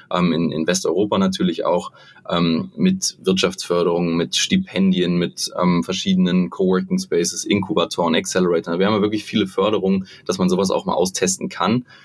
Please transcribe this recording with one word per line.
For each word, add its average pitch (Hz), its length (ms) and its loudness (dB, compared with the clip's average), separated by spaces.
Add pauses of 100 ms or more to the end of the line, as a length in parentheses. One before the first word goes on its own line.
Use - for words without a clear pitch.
(140)
ähm, 90 180 2
in, 78 200 0
in 78 160 -4
Westeuropa 92 500 0
natürlich 95 480 0
auch, 87 260 0 (380)
ähm, 85 480 0
mit 92 460 0
Wirtschaftsförderung, 87 920 0
mit 87 200 -2
Stipendien, 92 800 2
mit, - 420 -4
ähm, 87 240 2
verschiedenen 92 680 0
Coworking 92 480 0
Spaces, 87 460 -2
Inkubatoren, 90 680 0
Acceleratoren. 85 640 0
Wir 95 80 2
haben 107 80 2
ja 101 80 2
wirklich 107 220 -2
viele 104 240 0
Förderungen, 95 580 0 (220)
dass 95 100 -2
man 92 120 2
sowas 95 200 2
auch - 160 -2
mal - 80 -2
austesten - 560 0
kann, 110 360 0 (200)